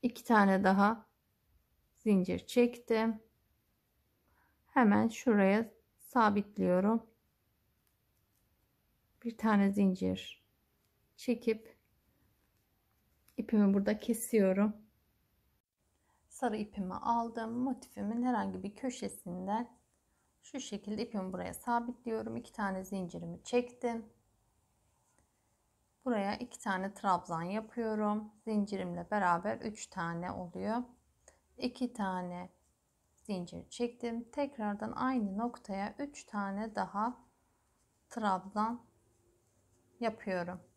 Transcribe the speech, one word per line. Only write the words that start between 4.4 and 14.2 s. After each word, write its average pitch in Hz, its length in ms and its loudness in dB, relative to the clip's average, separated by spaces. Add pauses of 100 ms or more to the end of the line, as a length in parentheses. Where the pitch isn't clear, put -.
Hemen 220 400 6
şuraya 208 640 4 (260)
sabitliyorum. 202 1080 2 (2250)
Bir 226 140 -6
tane 202 340 4
zincir 190 720 0 (720)
çekip 226 640 -4 (1600)
ipimi 208 360 4
burada 202 260 2
kesiyorum. 208 760 2 (1500)